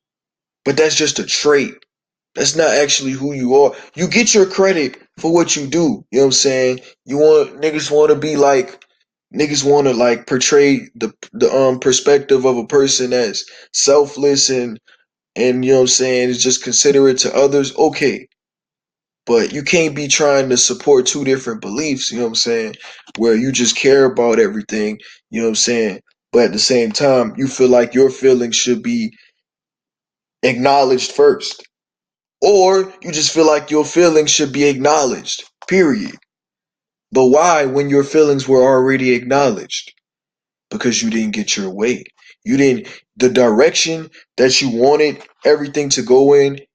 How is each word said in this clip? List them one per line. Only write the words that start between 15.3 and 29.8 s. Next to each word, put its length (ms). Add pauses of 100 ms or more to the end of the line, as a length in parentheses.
and, 300
you 80
know 60
what 40
I'm 60
saying, 400
is 140
just 200
considerate 560
to 160
others. 420
Okay. 520 (960)
But 280
you 80
can't 340
be 100
trying 440
to 80
support 480
two 180
different 380
beliefs, 480
you 80
know 60
what 60
I'm 40
saying, 400 (420)
where 180
you 180
just 220
care 300
about 340
everything, 600 (320)
you 100
know 60
what 40
I'm 40
saying? 460 (300)
But 160
at 60
the 60
same 340
time, 460
you 80
feel 220
like 260
your 160
feelings 460
should 260
be 340 (1300)